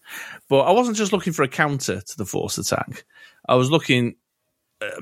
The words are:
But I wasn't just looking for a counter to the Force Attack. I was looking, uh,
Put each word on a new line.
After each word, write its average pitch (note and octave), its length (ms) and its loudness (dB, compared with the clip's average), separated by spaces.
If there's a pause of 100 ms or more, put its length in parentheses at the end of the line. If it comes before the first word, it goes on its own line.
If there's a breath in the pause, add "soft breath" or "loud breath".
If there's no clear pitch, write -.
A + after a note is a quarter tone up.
(480 loud breath)
But C#3 140 4
I C3+ 100 4
wasn't A#3 240 2
just G#3 160 0
looking F#3 220 -2
for D#3+ 100 2
a C3 60 0
counter C#3 500 -2
to - 180 -14
the G#2 80 -4
Force - 320 -4
Attack. - 460 -4 (460 soft breath)
I B2 60 6
was B2+ 140 4
looking, C3 460 2 (640)
uh, G#2 200 -8